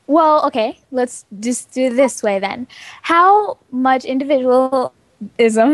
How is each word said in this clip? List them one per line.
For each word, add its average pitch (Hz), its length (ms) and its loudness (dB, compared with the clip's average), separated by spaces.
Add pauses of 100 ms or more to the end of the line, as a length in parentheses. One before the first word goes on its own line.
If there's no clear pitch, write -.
Well, 302 420 2
okay, 247 320 -4 (120)
let's 254 340 -6 (140)
just 240 320 -8
do 262 140 -2
it 233 100 -2
this 254 260 0
way 202 180 -2
then. 196 280 -8 (360)
How 392 540 2 (140)
much 262 340 0
individualism 262 880 0 (840)